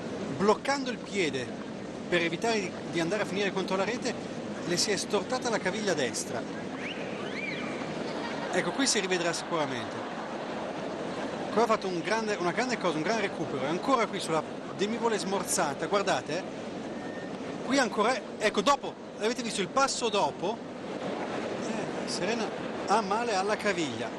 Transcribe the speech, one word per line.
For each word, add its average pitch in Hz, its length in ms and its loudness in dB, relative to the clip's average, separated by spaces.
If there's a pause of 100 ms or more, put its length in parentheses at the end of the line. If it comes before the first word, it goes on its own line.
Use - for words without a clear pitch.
(360)
bloccando 254 540 2
il 214 80 -4
piede 143 480 0 (640)
per 175 140 4
evitare 175 360 2
di, 185 140 -2 (180)
di 151 80 -2
andare 180 240 2
a - 40 2
finire 196 260 0
contro 190 240 0
la 190 80 2
rete, 220 420 -2 (400)
le 175 100 2
si 185 140 2
è 196 60 4
stortata - 520 0
la 214 100 2
caviglia 190 360 2
destra. 117 460 0 (2000)
Ecco, 175 200 2
qui 269 140 2
si 220 140 4
rivedrà 175 320 2
sicuramente. 135 640 0 (1600)
Qua 214 100 6
ha 233 40 6
fatto 214 220 2
un 175 140 0
grande, 214 320 2
una 175 180 2
grande 233 240 2
cosa, 160 220 2
un 156 40 0
gran 214 180 2
recupero. 147 440 0
È 139 40 2
ancora 214 380 4
qui 196 140 -4
sulla 156 220 2 (340)
demivola 220 400 2
smorzata, 175 680 0
guardate, 165 500 2
eh. 185 60 0 (1200)
Qui 262 140 4
ancora, 226 420 4 (180)
ecco, 208 220 4
dopo, 220 340 4 (240)
avete 233 240 0
visto 208 200 -2
il 180 60 0
passo 262 400 2
dopo? 190 480 2 (1120)
Eh, - 420 -4
Serena 208 400 0 (400)
ha 208 120 6
male 220 340 2
alla 202 220 2
caviglia. 139 640 0